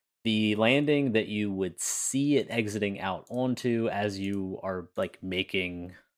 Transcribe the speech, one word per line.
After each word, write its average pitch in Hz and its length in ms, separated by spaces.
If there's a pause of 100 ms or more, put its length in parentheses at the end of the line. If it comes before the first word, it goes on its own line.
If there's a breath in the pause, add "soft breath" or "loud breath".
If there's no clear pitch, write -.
(240)
The 107 300
landing 139 580
that 110 140
you 104 240
would 95 300
see 143 560
it 113 120
exiting 104 520
out 92 280
onto 120 600
as 101 320
you 98 420
are, 90 340
like, 95 240
making 90 760 (240)